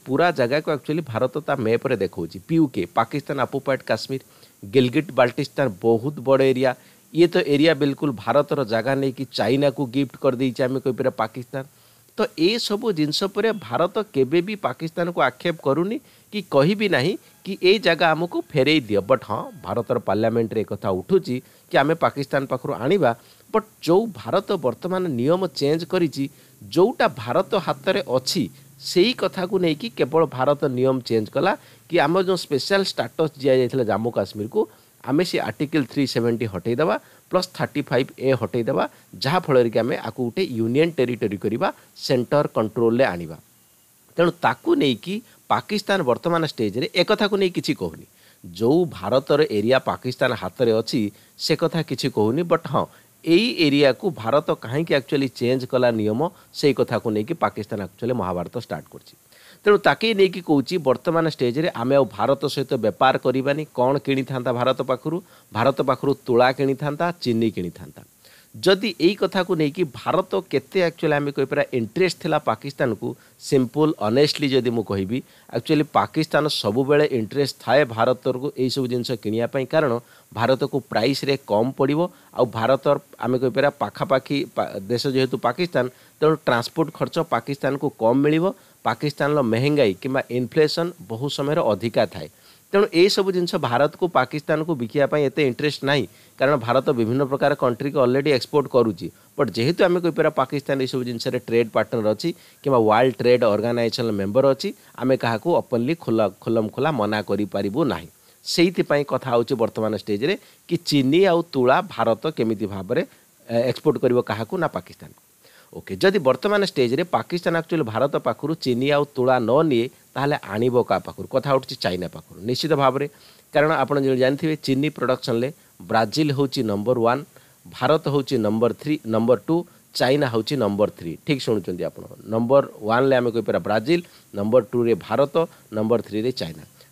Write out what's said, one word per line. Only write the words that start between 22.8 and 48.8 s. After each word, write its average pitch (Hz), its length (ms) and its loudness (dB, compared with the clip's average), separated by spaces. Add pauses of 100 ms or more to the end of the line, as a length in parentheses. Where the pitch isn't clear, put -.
ବଟ୍ 220 140 0 (160)
ଯୋଉ 180 200 4 (160)
ଭାରତ 127 300 -4 (160)
ବର୍ତ୍ତମାନ 185 380 -4 (160)
ନିୟମ 160 220 2 (120)
ଚେଞ୍ଜ 147 320 0
କରିଛି, 151 400 -2 (360)
ଯୋଉଟା 175 460 2
ଭାରତ 131 480 -2
ହାତରେ 185 540 -2
ଅଛି, 127 340 -2 (360)
ସେଇ 196 340 2
କଥାକୁ 190 440 -4
ନେଇକି 165 300 -2 (100)
କେବଳ 156 280 2
ଭାରତ 139 420 0
ନିୟମ 131 320 2
ଚେଞ୍ଜ 113 320 0
କଲା 185 220 0 (360)
କି 160 80 -2
ଆମର 175 300 2
ଯେଉଁ 185 180 0
ସ୍ପେଶାଲ 196 380 0
ଷ୍ଟାଟସ୍ 151 560 -4
ଦିଆଯାଇଥିଲା 131 440 2
ଜାମ୍ମୁ 107 280 0
କାଶ୍ମୀରକୁ, 110 500 -2 (420)
ଆମେ 143 200 0
ସେ 175 160 -4
ଆର୍ଟିକଲ 143 460 -2
ଥ୍ରୀ 143 180 -2 (100)
ସେଭେଣ୍ଟି 117 320 0
ହଟେଇଦେବା, 117 500 -2 (340)
ପ୍ଲସ୍ 180 260 -2
ଥାର୍ଟି 147 260 -6
ଫାଇଭ୍ 135 280 -2 (100)
ଏ 131 100 0 (120)
ହଟେଇଦେବା, 120 420 -2 (400)
ଯାହାଫଳରେ 135 460 2
କି 117 100 -2
ଆମେ 117 180 -2
ଆକୁ 110 260 -8
ଗୋଟେ 123 200 -4 (140)
ୟୁନିୟନ 123 340 2
ଟେରିଟୋରୀ 120 460 -2
କରିବା, 117 300 -2 (280)
ସେଣ୍ଟର 143 520 0
କଣ୍ଟ୍ରୋଲରେ 117 580 2
ଆଣିବା। 85 320 -6 (800)
ତେଣୁ 170 140 4 (100)
ତାକୁ 131 340 0
ନେଇକି 160 400 -2 (320)
ପାକିସ୍ତାନ 196 560 -2
ବର୍ତ୍ତମାନ 165 420 0
ଷ୍ଟେଜ୍ରେ 113 500 -4
ଏ 175 80 4
କଥାକୁ 208 340 0
ନେଇ 190 120 2
କିଛି 156 240 -4
କହୁନି। 80 320 -8 (380)
ଯୋଉ 113 420 0